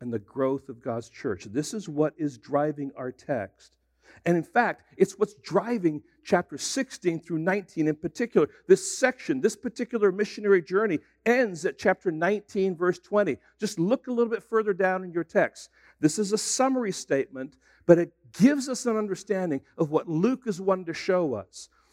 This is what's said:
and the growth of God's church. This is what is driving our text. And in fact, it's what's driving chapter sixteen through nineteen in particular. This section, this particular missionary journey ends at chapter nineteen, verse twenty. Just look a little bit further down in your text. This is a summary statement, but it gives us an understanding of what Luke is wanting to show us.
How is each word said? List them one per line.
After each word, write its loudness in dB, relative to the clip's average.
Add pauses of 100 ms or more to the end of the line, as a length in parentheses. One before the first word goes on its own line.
and -8
the -4
growth -4
of -18
God's -8
church. -8
This -6
is -10
what 0
is -6
driving -4
our -8
text. -8 (520)
And 2
in 0
fact, -2 (120)
it's 2
what's -2
driving 0 (220)
chapter -2
sixteen -4
through -6
nineteen -2
in 0
particular. 0 (200)
This 6
section, -2
this 0
particular -2
missionary 2
journey -2 (260)
ends 2
at -4
chapter 0
nineteen, 0
verse 0
twenty. 0 (200)
Just -6
look 0
a -6
little 0
bit -6
further 0
down 0
in -12
your -4
text. 0 (300)
This 2
is -2
a 2
summary 0
statement, -4 (300)
but 10
it -2 (200)
gives 4
us -6
an 0
understanding -4 (160)
of 0
what 0
Luke 0
is -4
wanting 0
to -6
show 0
us. -12 (240)